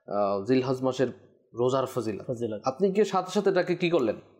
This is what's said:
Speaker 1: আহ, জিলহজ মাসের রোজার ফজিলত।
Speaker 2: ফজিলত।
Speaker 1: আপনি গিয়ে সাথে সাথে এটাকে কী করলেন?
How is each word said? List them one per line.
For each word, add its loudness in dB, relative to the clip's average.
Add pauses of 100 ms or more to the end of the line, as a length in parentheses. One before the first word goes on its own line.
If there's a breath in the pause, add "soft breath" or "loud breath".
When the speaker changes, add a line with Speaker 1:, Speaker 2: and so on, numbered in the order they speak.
(140)
Speaker 1:
আহ, 0
জিলহজ 2
মাসের 0 (480)
রোজার 0
ফজিলত। -6
Speaker 2:
ফজিলত। -6
Speaker 1:
আপনি 0
গিয়ে 4
সাথে -2
সাথে 0
এটাকে 2
কী 0
করলেন? 2 (240)